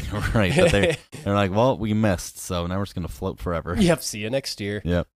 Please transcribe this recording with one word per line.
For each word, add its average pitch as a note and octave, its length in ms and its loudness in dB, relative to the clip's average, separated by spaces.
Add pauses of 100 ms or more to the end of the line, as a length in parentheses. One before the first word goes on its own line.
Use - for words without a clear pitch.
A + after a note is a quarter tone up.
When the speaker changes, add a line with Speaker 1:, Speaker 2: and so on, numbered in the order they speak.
(120)
Speaker 1:
<laughs> G#2 220 -2
Right, A2 200 4
but F3 160 6
they, F3 260 4 (140)
Speaker 2:
<laughs> - 140 -16
Speaker 1:
they're G2+ 100 0
like, G2+ 160 2
"Well, A2+ 260 2
we G#2+ 160 -2
missed, G#2 460 0
so F2 300 -4
now F#2 100 -4
we're G2+ 60 -4
just - 100 -10
gonna E2 140 -6
float - 320 -8
forever." E2+ 360 -4
Speaker 2:
Yep, E3 280 2
see G#2+ 160 -8
you G#2+ 100 -6
next C3+ 300 -6
year. G2+ 240 -4
Speaker 1:
Yep. F2 320 0